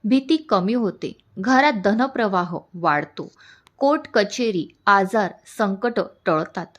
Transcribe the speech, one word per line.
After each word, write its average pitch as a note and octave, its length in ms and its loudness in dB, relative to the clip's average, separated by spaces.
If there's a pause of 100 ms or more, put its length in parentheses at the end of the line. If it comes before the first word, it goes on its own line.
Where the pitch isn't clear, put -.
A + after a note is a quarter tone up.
भीती C4 340 2
कमी G3+ 360 0
होते, A3+ 400 -4 (240)
घरात C4 360 2
धनप्रवाह G3+ 840 0 (160)
वाढतो, D3+ 580 -4 (460)
कोर्ट D4 240 2 (120)
कचेरी, G#3 540 0 (180)
आजार, G3 460 2 (260)
संकट G#3 420 -2 (260)
टळतात E3 400 -2 (140)